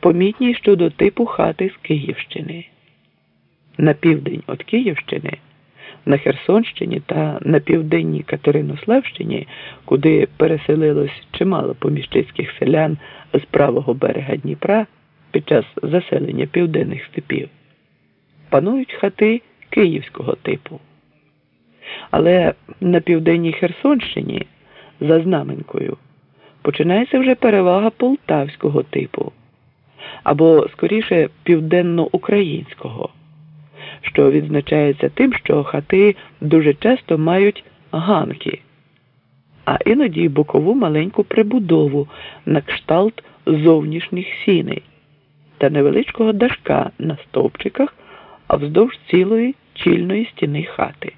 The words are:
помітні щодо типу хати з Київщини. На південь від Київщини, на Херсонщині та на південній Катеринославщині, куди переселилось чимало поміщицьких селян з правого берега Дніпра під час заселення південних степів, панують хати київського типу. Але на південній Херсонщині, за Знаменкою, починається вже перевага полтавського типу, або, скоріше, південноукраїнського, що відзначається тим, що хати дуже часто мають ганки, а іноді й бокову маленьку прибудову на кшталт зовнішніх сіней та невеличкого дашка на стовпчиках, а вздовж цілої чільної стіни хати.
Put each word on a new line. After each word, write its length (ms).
помітні 540
щодо 360
типу 360
хати 480
з 20
Київщини. 880
На 160
південь 540
від 140
Київщини, 720
на 100
Херсонщині 920
та 360
на 180
південній 600
Катеринославщині, 1200
куди 520
переселилось 840
чимало 420
поміщицьких 840
селян 400
з 60
правого 540
берега 420
Дніпра 500
під 180
час 160
заселення 640
південних 580
степів, 440
панують 420
хати 500
київського 640
типу. 460
Але 440
на 200
південній 520
Херсонщині, 960
за 200
Знаменкою, 760
починається 560
вже 160
перевага 560
полтавського 920
типу, 500
або, 500
скоріше, 560
південноукраїнського, 1700
що 280
відзначається 800
тим, 260
що 300
хати 520
дуже 340
часто 440
мають 460
ганки, 680
а 220
іноді 360
й 60
бокову 460
маленьку 500
прибудову 840
на 140
кшталт 640
зовнішніх 800
сіней 380
та 120
невеличкого 600
дашка 640
на 180
стовпчиках, 800
а 80
вздовж 420
цілої 440
чільної 520
стіни 380
хати. 540